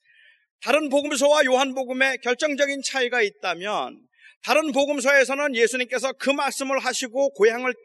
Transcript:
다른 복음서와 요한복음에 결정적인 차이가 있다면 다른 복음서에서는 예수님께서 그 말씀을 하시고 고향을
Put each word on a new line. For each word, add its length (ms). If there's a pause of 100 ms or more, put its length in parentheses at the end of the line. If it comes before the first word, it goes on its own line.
(640)
다른 280
복음서와 560
요한복음에 720
결정적인 640
차이가 400
있다면 760 (440)
다른 300
복음서에서는 840
예수님께서 580
그 180
말씀을 480
하시고 560
고향을 400 (100)